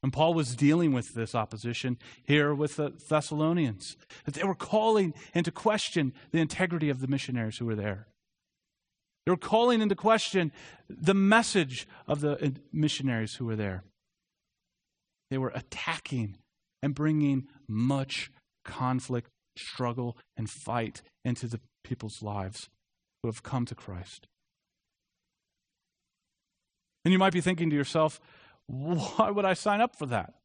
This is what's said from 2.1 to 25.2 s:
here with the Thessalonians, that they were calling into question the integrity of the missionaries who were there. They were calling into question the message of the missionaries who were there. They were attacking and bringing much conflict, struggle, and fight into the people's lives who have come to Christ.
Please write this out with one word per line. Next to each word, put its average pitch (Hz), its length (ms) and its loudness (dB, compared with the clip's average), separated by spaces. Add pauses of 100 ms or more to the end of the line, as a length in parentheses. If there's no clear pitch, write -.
here 147 300 4
with 147 220 -2
the 147 180 -2 (120)
Thessalonians, 156 880 0 (280)
that 143 100 -6
they - 100 -4
were 190 100 0
calling 214 580 2 (220)
into 170 160 2
question 175 640 0 (160)
the 170 80 2
integrity 165 500 0
of 131 120 -2
the 131 80 -4
missionaries 123 500 -2
who 120 80 -4
were 110 100 0
there. 104 300 -4 (1160)
They 170 60 0
were 180 60 4
calling 233 440 2
into 208 140 2
question 190 560 2 (380)
the 185 260 2
message 196 720 4 (220)
of 147 140 0
the 139 340 0 (160)
missionaries 135 640 0
who 127 80 -6
were 113 100 -2
there. 95 300 -4 (1500)
They 135 80 -2
were 131 160 -2
attacking 120 840 -6 (440)
and 147 100 -2
bringing 147 540 2 (220)
much 131 640 -2 (320)
conflict, 127 640 -4 (280)
struggle, 120 600 -6 (200)
and 110 140 -6
fight - 520 -6 (220)
into 123 220 -2
the 117 140 -6 (240)
people's - 360 -8
lives 101 480 -8 (540)
who 120 60 -4
have 113 160 -8
come 123 220 -4
to 117 100 -12
Christ. - 500 -14 (2750)